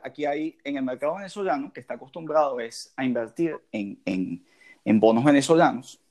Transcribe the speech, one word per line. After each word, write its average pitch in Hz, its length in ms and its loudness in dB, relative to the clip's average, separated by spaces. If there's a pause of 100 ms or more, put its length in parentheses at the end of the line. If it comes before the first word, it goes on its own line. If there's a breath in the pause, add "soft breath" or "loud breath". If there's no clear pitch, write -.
"Aquí 143 240 -8
hay, 156 360 -4
en 139 140 -6
el 135 60 -6
mercado 143 320 -4
venezolano, 185 580 -6
que - 80 -18
está 123 140 -12
acostumbrado 147 680 -2
es - 360 -12
a 135 80 -4
invertir 127 520 -2 (140)
en, 101 340 -8
en, 92 400 -6 (400 soft breath)
en 107 140 4
bonos 113 240 6
venezolanos". 143 800 2 (100)